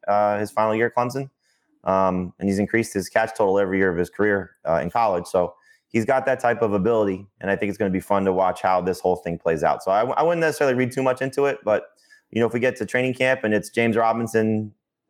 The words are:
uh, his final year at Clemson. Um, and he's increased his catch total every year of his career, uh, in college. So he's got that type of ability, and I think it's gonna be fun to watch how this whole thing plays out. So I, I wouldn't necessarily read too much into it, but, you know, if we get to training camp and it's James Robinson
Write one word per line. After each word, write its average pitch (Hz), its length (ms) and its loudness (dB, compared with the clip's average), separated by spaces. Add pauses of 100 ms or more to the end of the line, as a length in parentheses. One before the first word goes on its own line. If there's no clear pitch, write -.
uh, 104 320 2
his 104 120 -4
final 110 220 0
year 113 140 2
at - 80 -4
Clemson. 127 340 -4 (540)
Um, 92 560 0
and 98 100 -2
he's 98 100 0
increased 110 340 -2
his 95 140 -4
catch 113 300 -2
total 98 220 2
every 95 180 0
year 95 120 4
of 85 80 -2
his 87 120 -2
career, 101 420 -2 (160)
uh, 80 140 2
in 87 80 -4
college. 101 360 0
So - 280 0 (340)
he's 113 160 -2
got 131 220 0
that 131 160 -2
type 120 200 0
of 104 120 0
ability, 101 520 0 (140)
and 95 100 -4
I 98 60 2
think 101 140 -4
it's 95 80 -8
gonna 101 140 -2
be 92 100 -2
fun 98 240 0
to 95 80 2
watch 92 280 0
how 92 200 2
this 90 180 -4
whole 90 160 0
thing 85 220 -8
plays 80 260 -2
out. 76 200 0
So 95 80 -2
I, 101 100 2
I 127 200 -2
wouldn't 170 200 0
necessarily 147 340 0
read 127 160 0
too 135 120 -4
much 127 180 0
into 135 240 -2
it, 139 180 -2
but, 104 280 0 (400)
you 117 100 0
know, 117 60 4
if 107 40 -2
we 120 80 -2
get 123 180 0
to 107 80 -4
training 127 280 -2
camp 131 320 0
and 107 80 2
it's - 160 0
James 117 260 0
Robinson 113 800 0 (360)